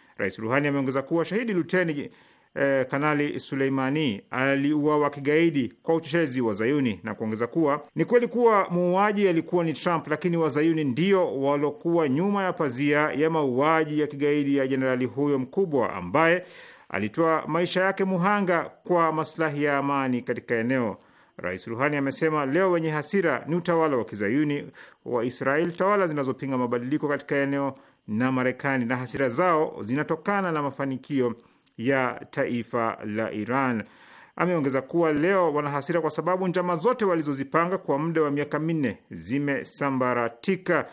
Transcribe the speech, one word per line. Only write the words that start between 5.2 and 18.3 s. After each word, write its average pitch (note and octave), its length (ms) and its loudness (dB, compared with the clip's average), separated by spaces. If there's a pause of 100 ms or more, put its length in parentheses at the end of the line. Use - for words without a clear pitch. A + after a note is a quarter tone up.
kwa E3 120 2
uchochezi D3+ 460 0
wa A2+ 120 2
Zayuni A#2 500 0
na G2+ 120 -6
kuongeza A2 320 -4
kuwa D3 360 0 (120)
ni C#3+ 100 2
kweli A#3+ 220 2
kuwa A3+ 420 4
muuaji F#3+ 580 2
alikuwa E3+ 360 0
ni D#3+ 100 0
Trump, E3 340 -2
lakini D#3+ 300 0
Wazayuni D#3 460 2
ndio D3 580 2
walokuwa D3 680 0
nyuma F#3+ 340 2
ya F3+ 100 0
pazia D3 460 0
ya D3+ 300 2
mauaji D3+ 680 2
ya D3 80 2
kigaidi C#3+ 500 0
ya C3+ 100 2
jenerali C3 380 0
huyo C#3 340 0
mkubwa C3+ 540 0
ambaye D#3 520 2 (440)
alitoa E3+ 580 0
maisha F3 340 0
yake F#3+ 240 2
muhanga F#3+ 680 2 (120)